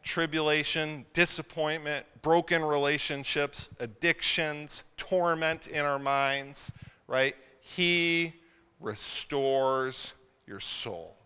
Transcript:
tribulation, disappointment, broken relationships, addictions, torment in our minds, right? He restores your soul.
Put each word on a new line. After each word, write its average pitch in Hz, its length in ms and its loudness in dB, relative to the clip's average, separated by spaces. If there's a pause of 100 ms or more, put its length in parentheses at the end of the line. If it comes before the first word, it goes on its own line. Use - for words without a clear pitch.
tribulation, 151 1080 0
disappointment, 151 920 -2 (160)
broken 165 400 4
relationships, 147 1080 0 (100)
addictions, 151 1040 -2 (140)
torment 160 680 0
in 147 180 -2
our 143 140 0
minds, 139 760 -2 (340)
right? 131 300 2 (240)
He 170 720 2 (480)
restores 135 1300 0 (340)
your 95 140 -14
soul. 85 560 -10 (100)